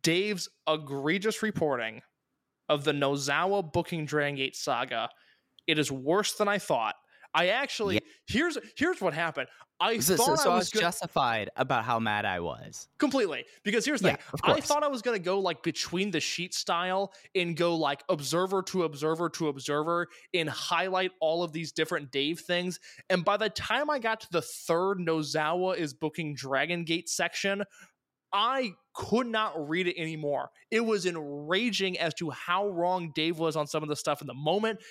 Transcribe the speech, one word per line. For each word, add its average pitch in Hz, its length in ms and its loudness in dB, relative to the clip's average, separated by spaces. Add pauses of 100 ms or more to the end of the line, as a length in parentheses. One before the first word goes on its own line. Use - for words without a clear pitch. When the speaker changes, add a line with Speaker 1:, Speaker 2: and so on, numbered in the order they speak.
Speaker 1:
Dave's 185 460 0 (180)
egregious 156 720 0
reporting 127 600 -2 (680)
of 147 140 2
the 151 80 2
Nozawa 143 800 0
booking 170 340 -2
Dragon 143 300 0
Gate 135 200 -4
saga. 120 540 -2 (580)
It 156 120 4
is 143 120 2
worse 147 420 0
than 208 140 0
I 202 100 2
thought. 120 380 0 (380)
I 170 140 4
actually, 214 480 0
Speaker 2:
Yeah. - 60 2 (260)
Speaker 1:
here's, 302 300 0 (180)
here's 349 260 0
what 175 120 0
happened. 156 340 -2 (320)
I 220 200 2
Speaker 2:
So, 180 180 4
Speaker 1:
thought 233 80 6
Speaker 2:
so, 311 180 4
so - 80 6
Speaker 1:
I - 20 4
Speaker 2:
I - 40 4
Speaker 1:
was 180 80 2
Speaker 2:
was - 40 -6
Speaker 1:
go- 214 120 0
Speaker 2:
justified 135 760 0
about 131 280 2
how 117 160 2
mad 104 260 0
I 92 160 0
was. - 460 -8 (120)
Speaker 1:
Completely. 220 460 0 (180)
Because 208 220 2
here's 277 160 0
the 175 80 6
Speaker 2:
Yeah, - 80 2
Speaker 1:
thing. - 160 -18
Speaker 2:
of - 100 -6
Speaker 1:
I - 100 6
Speaker 2:
course. 302 120 0
Speaker 1:
thought 294 180 2
I 302 40 2
was 269 140 -2
gonna 233 180 0
go, 185 200 0
like, 180 240 -2
between 185 480 -2
the 160 80 0
sheet 175 340 -4
style 185 580 0 (220)
and 170 240 2
go, 170 180 4
like, 143 320 0
observer 175 560 2
to 185 200 0
observer 156 480 0
to 165 160 -2
observer 151 640 0 (240)
and 165 140 2
highlight 185 720 0
all 160 240 2
of 165 100 -4
these 160 180 -6
different 156 400 -2
Dave 147 300 0
things. 175 380 -2 (300)
And 185 160 2
by 208 120 4
the 220 120 0
time 269 400 -2
I 294 100 0
got 220 220 -2
to - 100 -18
the 170 120 2
third 185 560 0
Nozawa 160 760 0
is 151 180 -4
booking 151 420 -4
Dragon 139 480 0
Gate 165 260 -2
section, 196 540 -2 (680)
I 233 420 0 (200)
could 240 340 0
not 208 400 -2
read 175 200 0
it 170 120 -4
anymore. 151 520 -4 (180)
It 220 160 2
was 202 220 2
enraging 180 880 0
as 160 180 0
to 165 140 -4
how 180 400 -2
wrong 175 440 0
Dave 160 260 0
was 160 160 0
on 151 100 0
some 156 160 -4
of 151 80 -6
the 147 60 -2
stuff 147 260 -2
in 147 60 -10
the 127 80 -10
moment 202 560 0